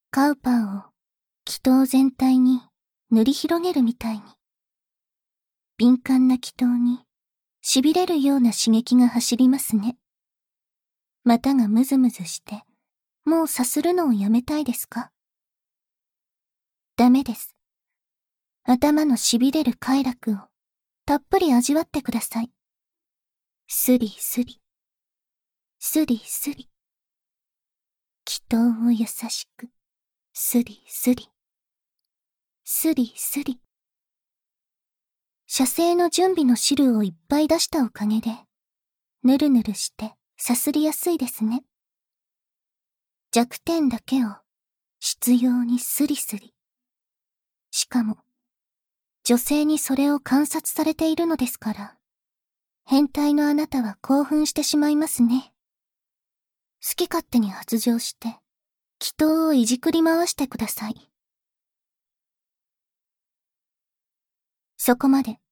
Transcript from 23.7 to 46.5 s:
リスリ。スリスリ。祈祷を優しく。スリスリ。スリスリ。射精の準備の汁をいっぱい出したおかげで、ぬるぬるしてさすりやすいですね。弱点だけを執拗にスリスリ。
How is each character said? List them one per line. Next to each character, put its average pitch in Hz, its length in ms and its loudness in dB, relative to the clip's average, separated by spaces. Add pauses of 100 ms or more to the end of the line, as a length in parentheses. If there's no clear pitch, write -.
リ 226 120 -4
ス - 340 -6
リ。 - 180 -16 (1200)
ス 302 260 -2
リ 226 140 -2
ス - 340 -10
リ。 - 160 -20 (1600)
祈 - 220 -10
祷 233 360 2
を 240 60 4
優 226 160 0
し - 480 -10
く。 240 140 -20 (640)
ス - 300 -2
リ - 240 -20
ス - 260 -2
リ。 - 160 -10 (1300)
ス - 300 -2
リ 240 220 -2
ス - 280 -8
リ。 - 160 -8 (1900)
射 - 180 -2
精 339 300 2
の 349 140 2
準 370 260 0
備 311 100 0
の 247 100 4
汁 254 420 2
を 208 60 0
い 190 60 -2
っ 165 40 -8 (140)
ぱ 285 120 0
い 302 80 2
出 320 120 2
し - 80 -4
た 302 160 0
お 214 60 -2
か - 160 -8
げ 220 160 0
で、 220 100 -6 (920)
ぬ 262 140 4
る 294 120 0
ぬ 240 120 4
る 214 120 -4
し - 200 -10
て - 220 -14 (220)
さ - 180 -2
す 285 160 -2
り 302 120 0
や 311 100 0
す - 180 -4
い 330 60 -2
で 247 100 -6
す - 160 -8
ね。 233 220 -4 (1700)
弱 240 280 -2
点 330 300 -2
だ 233 100 -4
け 262 260 -2
を 208 40 -6 (680)
執 - 340 -2
拗 247 300 2
に 240 160 0
ス - 280 -2
リ 285 80 -4
ス - 220 -8
リ。 - 160 -20 (1160)